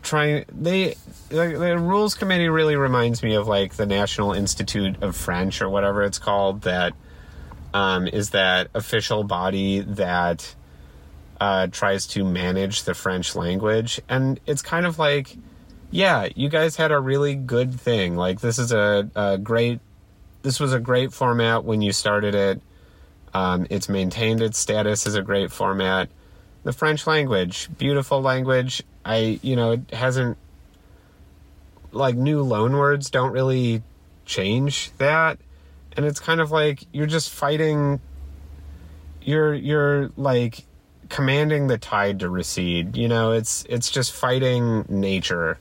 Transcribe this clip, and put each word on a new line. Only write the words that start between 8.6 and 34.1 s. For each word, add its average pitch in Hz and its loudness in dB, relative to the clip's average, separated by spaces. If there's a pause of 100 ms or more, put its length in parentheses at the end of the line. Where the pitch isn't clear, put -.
official 107 -2
body 98 0
that, 90 -2 (840)
uh, 95 2
tries 98 0
to 101 -2
manage 92 -2
the 90 -4
French 92 -4
language. 107 -2
And 131 0
it's 147 -2
kind 170 -2
of 160 -4
like, 143 0 (540)
yeah, 165 2
you 143 0
guys 156 2
had 160 2
a 143 4
really 139 2
good 127 -2
thing. 95 0
Like, 92 0
this 117 -2
is 117 0
a, 104 4
a 101 0
great, 117 0 (640)
this 135 -2
was 139 2
a 127 2
great 127 0
format 117 2
when 107 0
you 101 2
started 104 0
it. 98 2 (760)
Um, 92 0
it's 98 -4
maintained 110 0
its 110 0
status 104 0
as 104 -2
a 101 0
great 98 0
format. 95 0 (540)
The 120 -4
French 151 0
language, 123 0 (100)
beautiful 139 0
language. 131 0 (220)
I, 113 0
you 131 0
know, 117 2
it 123 -4
hasn't, 127 0 (1500)
like, 123 2
new 143 2
loan 123 2
words 143 2
don't 131 0
really 123 0 (440)